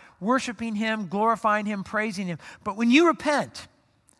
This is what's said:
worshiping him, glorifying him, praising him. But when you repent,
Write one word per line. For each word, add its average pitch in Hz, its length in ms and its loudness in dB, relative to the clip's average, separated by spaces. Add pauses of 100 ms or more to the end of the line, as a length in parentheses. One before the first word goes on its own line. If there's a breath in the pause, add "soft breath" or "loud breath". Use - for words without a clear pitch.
(220 loud breath)
worshiping 226 540 -2
him, 220 340 -2
glorifying 208 560 2
him, 202 180 -4
praising 208 440 -4
him. 170 120 -6 (240 loud breath)
But 196 140 -6
when 233 140 4
you 320 160 8
repent, 277 600 -2 (520 soft breath)